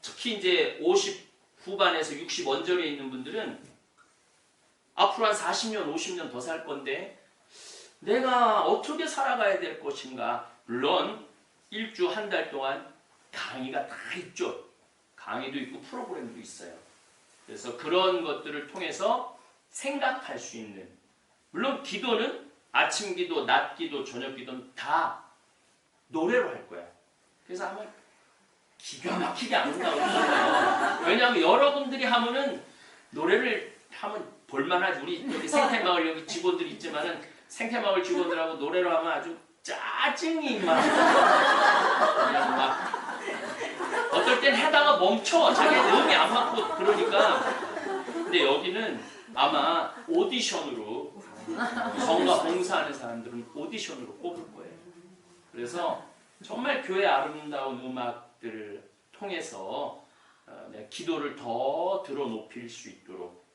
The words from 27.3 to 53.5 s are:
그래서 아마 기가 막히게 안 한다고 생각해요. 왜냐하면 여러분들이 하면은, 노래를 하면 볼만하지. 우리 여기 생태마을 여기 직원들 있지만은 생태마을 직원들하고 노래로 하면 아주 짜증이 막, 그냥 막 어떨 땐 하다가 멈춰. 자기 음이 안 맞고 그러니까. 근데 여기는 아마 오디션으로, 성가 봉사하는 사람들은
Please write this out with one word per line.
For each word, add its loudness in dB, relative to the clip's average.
그래서 -8
아마 -8
기가 -6
막히게 -2
안 2
한다고 -2
생각해요. 4
왜냐하면 6
여러분들이 4
하면은, 0
노래를 0
하면 -8
볼만하지. 0
우리 -6
여기 -4
생태마을 2
여기 -6
직원들 0
있지만은 -6
생태마을 0
직원들하고 0
노래로 0
하면 0
아주 -4
짜증이 -2
막, 4
그냥 2
막 0
어떨 4
땐 6
하다가 6
멈춰. 6
자기 6
음이 6
안 4
맞고 0
그러니까. 4
근데 0
여기는 0
아마 2
오디션으로, -2
성가 4
봉사하는 0
사람들은 -10